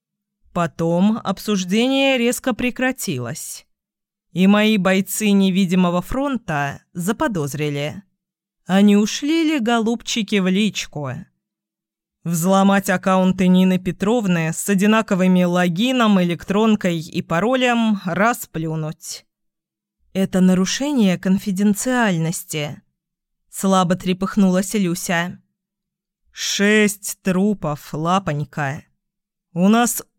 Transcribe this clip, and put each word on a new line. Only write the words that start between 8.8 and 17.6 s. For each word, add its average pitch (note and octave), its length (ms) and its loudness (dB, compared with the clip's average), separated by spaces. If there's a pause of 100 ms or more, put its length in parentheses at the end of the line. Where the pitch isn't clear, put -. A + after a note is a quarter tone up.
не G#3 140 6
ушли C#4+ 480 0
ли D#4 160 0
голубчики A3+ 800 -2
в F3+ 100 0
личку. F#3 640 -2 (1120)
Взломать F#3+ 680 2
аккаунты F#3 600 2
Нины F#3 300 4
Петровны F3+ 760 -2
с - 160 -6
одинаковыми G3 720 2
логином, F#3+ 800 2
электронкой F#3+ 800 0
и E3+ 200 -6
паролем – A3+ 840 0